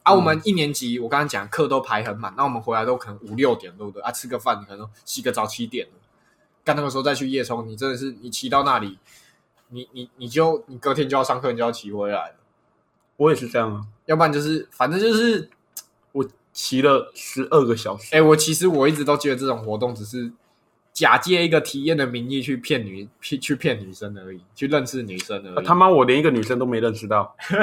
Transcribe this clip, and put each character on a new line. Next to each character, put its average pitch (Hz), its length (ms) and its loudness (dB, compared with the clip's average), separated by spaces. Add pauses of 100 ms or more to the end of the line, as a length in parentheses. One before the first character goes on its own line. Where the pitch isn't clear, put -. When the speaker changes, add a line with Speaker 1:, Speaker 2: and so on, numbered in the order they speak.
Speaker 1:
啊， 185 100 8
Speaker 2:
嗯。 202 40 8
Speaker 1:
我 185 40 6
们 156 240 2
一 214 80 0
年 151 200 0
级， 123 260 -4
我 113 100 -6
刚 143 120 0
刚 147 80 -2
讲 101 200 -6
课 143 200 -2
都 135 120 2
排 110 220 -2
很 107 160 -8
满， 98 180 -10
那 131 60 0
我 143 60 2
们 120 120 -6
回 113 140 -4
来 110 100 -2
都 127 120 0
可 113 140 -12
能 104 100 -16
五 107 160 -12
六 127 180 2
点， 92 220 -12
对 104 100 -14
不 101 60 -14
对？ 98 100 -16
啊， 117 80 -6
吃 - 160 -10
个 123 120 -6
饭， 107 280 -2
可 101 80 -20
能 107 140 -16 (160)
洗 - 180 -10
个 127 80 -4
澡， 110 160 -2
七 113 220 -8
点 - 180 -8
了。 - 60 -20 (720)
干， 151 100 0
那 147 80 -4
个 143 80 -4
时 127 60 -6
候 135 60 -4
再 143 120 0
去 131 140 -6
夜 131 160 -2
冲， 117 240 -6
你 110 80 -14
真 135 140 -4
的 127 60 -6
是， 131 240 -10
你 120 80 -16
骑 127 200 -10
到 139 160 2
那 131 160 2
里， 98 180 -10 (680)
你， 123 240 -16
你， 123 240 -16
你 123 120 -14
就， 151 380 2
你 131 120 -18
隔 135 140 0
天 131 160 0
就 135 80 0
要 135 60 4
上 127 180 -2
课， 127 120 -2
你 117 60 -6
就 117 40 0
要 117 80 0
骑 104 220 -8
回 101 180 -4
来 82 200 -4
了。 - 40 -20 (840)
Speaker 2:
我 151 120 6
也 147 60 2
是 123 100 -6
这 113 100 -2
样 113 160 0
啊。 104 140 -10 (200)
Speaker 1:
要 156 100 2
不 160 60 4
然 156 100 4
就 143 80 0
是， 156 320 -4
反 131 180 0
正 175 80 -2
就 220 160 2
是 220 340 2 (640)
Speaker 2:
我 135 140 -2 (260)
骑 - 300 -4
了 139 320 4
十 - 360 -8
二 147 140 6
个 117 120 2
小 104 200 -6
时。 127 200 -2
Speaker 1:
哎， 156 60 8
我 156 120 8
其 156 200 2
实 170 120 2
我 147 220 4
一 156 40 2
直 147 120 -2
都 147 120 2
觉 143 140 -2
得 127 60 0
这 131 100 -4
种 117 160 -2
活 110 160 -4
动 123 160 -2
只 107 100 -12
是 117 280 -10 (600)
假 127 240 4
借 175 280 2
一 170 40 2
个 160 120 4
体 139 240 -6
验 160 120 2
的 143 100 0
名 120 240 -6
义 135 120 -4
去 131 140 -4
骗 123 280 -2
女-， 98 240 -12 (120)
去， - 180 -6
去 143 160 -4
骗 127 240 -2
女 95 140 -14
生 101 260 -14
而 95 160 -16
已， 90 80 -18 (120)
去 139 120 -6
认 139 200 0
识 127 160 -8
女 98 160 -10
生 98 280 -8
而 92 60 -16
已。 92 40 -4
Speaker 2:
啊， - 80 -2
他 170 100 4
妈， 185 140 8
我 156 160 8
连 127 140 6
一 151 40 8
个 160 80 8
女 117 120 2
生 120 160 -2
都 127 80 -2
没 120 140 0
认 113 140 0
识 107 120 -10
到。 104 320 0
Speaker 1:
<laughs> - 80 -14 (160)